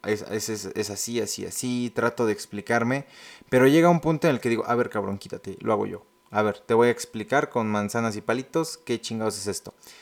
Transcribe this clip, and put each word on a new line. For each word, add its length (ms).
es, 160
es, 260
es, 260
es 160
así, 300
así, 260
así", 480
trato 320
de 60
explicarme, 720
pero 180
llega 220
un 100
punto 280
en 80
el 60
que 80
digo, 180
"A 80
ver, 140
cabrón, 280
quítate, 420
lo 140
hago 120
yo. 200
A 120
ver, 160
te 140
voy 140
a 40
explicar 580
con 180
manzanas 480
y 60
palitos 560
qué 240
chingados 360
es 100
esto". 260